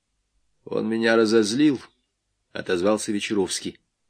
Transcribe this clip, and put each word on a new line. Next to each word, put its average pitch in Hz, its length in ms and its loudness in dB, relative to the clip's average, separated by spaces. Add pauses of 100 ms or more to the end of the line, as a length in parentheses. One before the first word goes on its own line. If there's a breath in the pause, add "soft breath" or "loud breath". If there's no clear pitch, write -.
(640)
«Он 107 240 -6
меня 113 280 2
разозлил», — 113 640 4 (720)
отозвался 101 600 -2
Вечеровский. 101 640 -4 (320)